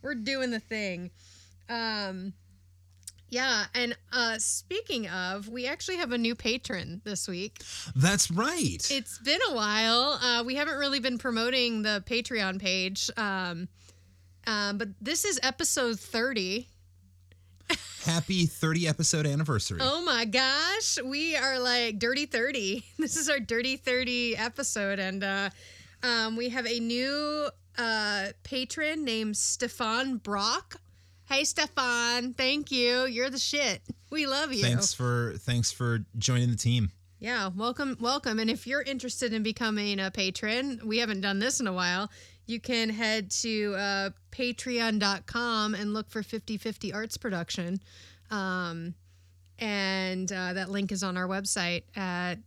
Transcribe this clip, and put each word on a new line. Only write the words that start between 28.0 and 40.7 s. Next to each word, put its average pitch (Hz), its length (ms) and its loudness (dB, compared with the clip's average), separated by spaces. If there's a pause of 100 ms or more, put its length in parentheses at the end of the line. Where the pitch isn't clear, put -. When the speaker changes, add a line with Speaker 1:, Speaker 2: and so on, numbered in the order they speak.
Speaker 1:
patron 302 640 -2
named 220 320 -2
Stefan 247 800 0
Brock. 208 600 0 (520)
Hey, 277 160 4
Stefan. 247 880 2
Thank 277 380 0
you. 247 320 4
You're 254 260 0
the 262 80 -4
shit. 254 440 0 (280)
We 302 160 0
love 277 280 0
you. 208 80 2
Speaker 2:
Thanks 120 320 2
for, 120 460 0
thanks 120 300 0
for 117 300 0 (180)
joining 123 320 4
the 113 60 2
team. 117 340 4 (280)
Speaker 1:
Yeah, 220 360 0
welcome, 240 460 -2
welcome. 240 380 2
And 220 120 2
if - 160 -2
you're 277 160 0
interested 247 520 -2
in 220 80 0
becoming 208 580 0
a 190 100 0
patron, 220 720 -2